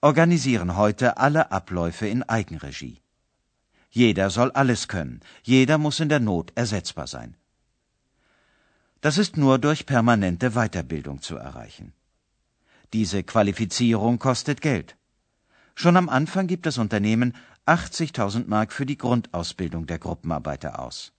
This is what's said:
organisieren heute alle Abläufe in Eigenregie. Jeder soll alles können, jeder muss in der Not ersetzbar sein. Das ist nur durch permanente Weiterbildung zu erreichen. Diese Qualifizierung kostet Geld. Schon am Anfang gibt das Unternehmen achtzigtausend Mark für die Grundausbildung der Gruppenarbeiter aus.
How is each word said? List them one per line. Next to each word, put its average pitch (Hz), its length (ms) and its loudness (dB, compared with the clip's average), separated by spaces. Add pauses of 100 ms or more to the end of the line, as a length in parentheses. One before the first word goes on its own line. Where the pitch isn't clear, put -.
organisieren 131 760 4
heute 107 400 2
alle 147 340 2
Abläufe 90 560 -4
in 120 140 -2
Eigenregie. 76 800 -8 (880)
Jeder 98 400 2
soll 120 200 2
alles 127 380 0
können, 69 320 -8 (220)
jeder 131 340 4
muss 151 240 -2
in 160 80 0
der 147 120 2
Not 92 340 -2
ersetzbar 101 520 -4
sein. 60 300 -14 (1700)
Das 151 160 2
ist 202 180 0
nur 135 220 6
durch 147 260 0
permanente 113 680 2
Weiterbildung 78 680 -4
zu - 160 -10
erreichen. 57 560 -16 (1000)
Diese 101 280 -2
Qualifizierung 113 960 2
kostet 131 440 -2
Geld. 123 340 -2 (760)
Schon 175 240 4
am 180 100 2
Anfang 160 380 0
gibt 175 180 -4
das 135 140 -2
Unternehmen 110 580 0 (300)
achtzigtausend 127 800 -2
Mark 107 240 0
für 135 140 -6
die 135 120 -6
Grundausbildung 85 880 -4
der 85 120 -6
Gruppenarbeiter 78 840 -8
aus. - 380 -14